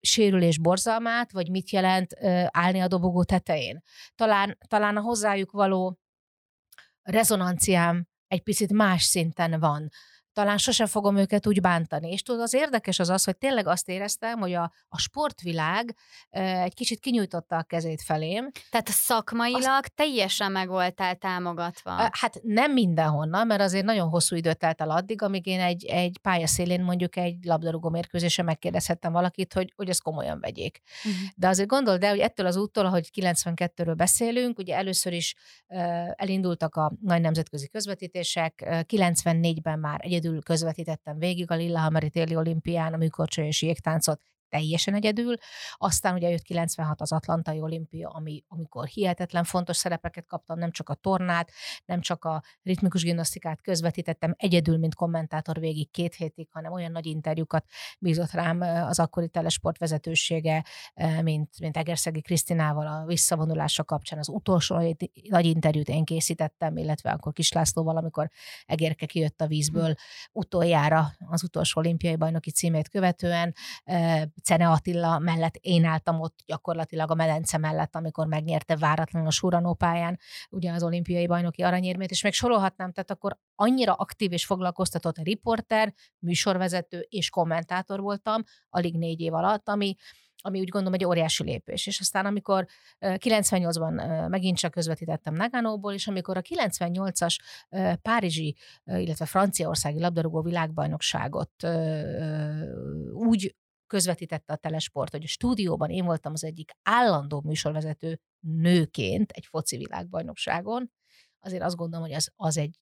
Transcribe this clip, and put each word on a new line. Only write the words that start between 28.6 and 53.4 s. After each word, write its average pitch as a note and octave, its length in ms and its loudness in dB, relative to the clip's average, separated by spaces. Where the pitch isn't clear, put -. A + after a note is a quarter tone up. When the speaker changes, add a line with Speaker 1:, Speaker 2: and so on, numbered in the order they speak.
Speaker 1:
valakit, F3 420 0
hogy, F#3 220 -2
hogy F#3+ 140 -6
ezt F3+ 120 -2
komolyan D3+ 380 -4
vegyék. - 420 -8
Speaker 2:
Mhm. G#3+ 100 -2
Speaker 1:
De F#3 120 2
azért F#3+ 200 4
gondold A3 360 2
el, G3+ 60 6
hogy G3+ 100 2
ettől G3+ 260 0
az F3+ 100 2
úttól, G3+ 300 2
ahogy F3+ 260 0
kilencvenkettőről F3 840 -2
beszélünk, A#3 600 2
ugye F3+ 180 -4
először F#3 380 -2
is, E3+ 220 -4
ö, F3+ 80 -12
elindultak F#3 600 -2
a D#3 160 2
nagy F3 200 4
nemzetközi D#3+ 480 0
közvetítések, F3+ 960 -4
ö, E3 160 0
kilencvennégyben E3 960 2
már D3+ 240 -4
egyedül F3 160 -2
közvetítettem D#3+ 760 -4
végig F3 340 -2
a E3+ 40 0
Lillehammeri D#3+ 540 0
téli E3 260 0
olimpián E3 580 0
a D#3+ 40 -4
műkorcsolya D#3+ 500 0
és D3+ 140 0
jégtáncot D#3+ 600 0
teljesen D#3 460 0
egyedül. G#3+ 400 0
Aztán F#3 420 0
ugye F3 140 0
jött E3+ 120 0
kilencvenhat E3 600 -2
az D#3 100 -4
Atlantai D#3+ 500 -2
Olimpia, D#3+ 480 -8
ami, D#3 380 -10
amikor D#3+ 400 -10
hihetetlen F3+ 560 0
fontos F3 340 -2
szerepeket E3+ 500 -4
kaptam, E3 320 -8
nem E3+ 120 -2
csak - 180 -8
a D3 40 -4
tornát, F3+ 580 0
nem F3 160 -2
csak - 240 -4
a D#3+ 180 -2
ritmikus F#3 400 2
gimnasztikát E3 580 -2